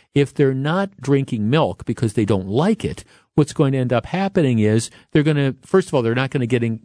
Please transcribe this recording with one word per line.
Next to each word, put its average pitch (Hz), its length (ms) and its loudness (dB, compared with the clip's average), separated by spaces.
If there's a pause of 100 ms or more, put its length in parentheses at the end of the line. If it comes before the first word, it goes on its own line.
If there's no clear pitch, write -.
(140)
If 143 200 0
they're 135 200 2
not 160 460 -4
drinking 127 500 -2
milk 127 360 0
because 113 280 -4
they - 120 0
don't 95 220 0
like 156 360 0
it, - 220 -8 (300)
what's 147 180 0
going 139 200 0
to 135 40 0
end 123 160 -2
up 117 140 -2
happening 170 520 0
is 107 300 2 (220)
they're 151 120 4
gonna, 143 380 0
first - 260 0
of - 60 -16
all, 139 80 2
they're 113 140 0
not 131 160 -2
gonna 127 160 -2
getting, 113 380 -2